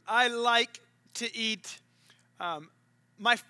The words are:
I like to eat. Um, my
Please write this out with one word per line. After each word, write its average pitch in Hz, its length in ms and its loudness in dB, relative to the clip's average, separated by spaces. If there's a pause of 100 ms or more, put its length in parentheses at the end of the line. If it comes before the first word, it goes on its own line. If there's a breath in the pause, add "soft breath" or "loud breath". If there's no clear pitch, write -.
I 233 200 4
like 233 520 2 (360)
to 233 200 -8
eat. 220 440 -6 (600 soft breath)
Um, 160 300 -8 (480)
my 233 180 2 (140)